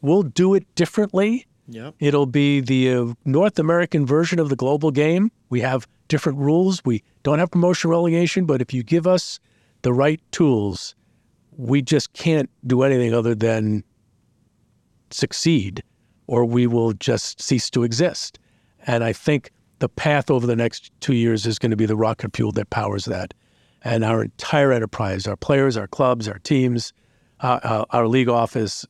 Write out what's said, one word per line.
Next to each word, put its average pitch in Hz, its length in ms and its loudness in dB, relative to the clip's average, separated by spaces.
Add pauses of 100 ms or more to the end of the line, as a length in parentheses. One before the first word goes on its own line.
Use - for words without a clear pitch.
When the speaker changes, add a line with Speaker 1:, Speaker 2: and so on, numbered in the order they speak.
Speaker 1:
We'll 170 200 2
do 180 320 2
it 190 200 0
differently. 208 720 -2 (220)
Speaker 2:
Yep. 120 300 -16
Speaker 1:
It'll 143 280 2
be 143 340 2
the, 127 300 2
uh, 120 240 0 (100)
North 170 340 2
American 165 460 2
version 165 340 0
of 151 120 0
the 139 60 0
global 143 340 0
game. 160 420 2 (160)
We 123 140 -2
have 131 260 -4 (200)
different 147 300 -2
rules. 170 460 0
We 117 180 -2 (200)
don't 147 160 0
have 175 120 0
promotion 175 400 0
relegation, 170 540 0
but 143 160 0
if 127 140 -6
you 123 80 -2
give 160 240 0
us 185 340 0 (420)
the 127 120 0
right 147 260 2 (100)
tools, 107 640 0 (640)
we 135 240 0
just 135 320 0
can't 156 380 0 (160)
do 127 160 2
anything 123 320 2
other 117 200 2
than 110 480 0 (1300)
succeed, 110 720 -2 (440)
or 120 180 2
we 120 220 2
will 117 260 0
just - 480 -4
cease - 300 -2
to 123 120 0
exist. 120 560 -2 (480)
And 120 160 0
I 113 100 0
think - 380 -2 (280)
the 139 100 -2
path 147 420 -2
over 123 160 0
the 120 100 0
next - 440 -4
two 139 140 -2
years 113 320 2
is 110 120 -4
gonna 113 180 0
be 110 100 2
the 107 100 0
rocket 110 400 -2
fuel 107 160 0
that 104 180 -4
powers 101 360 -4
that. 92 280 -8 (480)
And 113 220 -2
our 110 200 0
entire 139 480 0
enterprise, 101 540 -4
our 101 100 -6
players, 135 400 0
our 101 100 -6
clubs, 123 420 -2
our 98 120 -10
teams, 127 520 0 (480)
uh, 127 220 0
uh, 110 280 -2
our 117 180 2
league 123 200 2
office 117 600 -2